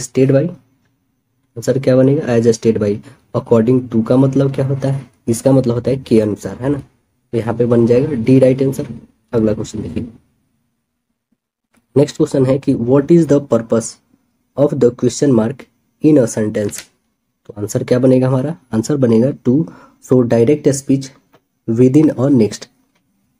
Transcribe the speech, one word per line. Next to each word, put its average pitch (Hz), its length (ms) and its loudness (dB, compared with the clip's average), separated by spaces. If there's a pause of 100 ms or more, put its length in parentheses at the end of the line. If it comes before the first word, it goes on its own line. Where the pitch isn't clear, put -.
stated 131 300 0
by। 143 100 2 (1120)
आंसर 127 220 -2
क्या 131 180 2
बनेगा? 135 300 2 (100)
As 117 100 2 (120)
stated 107 240 -2
by। 104 120 -2 (420)
According 117 440 2 (120)
to 110 160 0
का 127 80 2
मतलब 139 380 0
क्या 131 120 -4
होता 135 260 -4
है? 135 140 -8 (220)
इसका 120 240 0
मतलब 127 220 2
होता 117 160 -4
है 131 60 -2
के 120 240 0
अनुसार, 98 420 -4
है 135 60 -4
ना? 143 100 -4
तो - 600 -12
यहाँ 110 160 -4
पे 120 120 0
बन 117 200 2
जाएगा 127 380 0
डी 131 140 4
राइट 131 240 2
आंसर। 135 240 -4 (460)
अगला 107 220 0
क्वेश्चन 107 280 -10
देखिए, 85 240 -10 (1900)
नेक्स्ट 143 200 0
क्वेश्चन 147 300 0
है 131 120 0
कि 135 160 -2
what 131 380 0
is 170 200 4
the 143 80 2 (120)
purpose 113 440 -2 (600)
of 143 160 2 (120)
the 120 60 4 (120)
question 131 380 0
mark 120 260 -6 (380)
in 147 180 4
a 110 40 2 (100)
sentence। 107 440 -4 (680)
तो - 120 -20
आंसर 110 260 -6
क्या 123 140 0
बनेगा 127 300 2
हमारा? 131 280 -4 (180)
आंसर 113 220 -2
बनेगा 120 320 2 (160)
to 127 140 2 (500)
show 127 140 4 (100)
direct 135 460 2
speech 135 320 -4 (580)
within 131 460 4
or 131 180 0
next। 110 360 0 (720)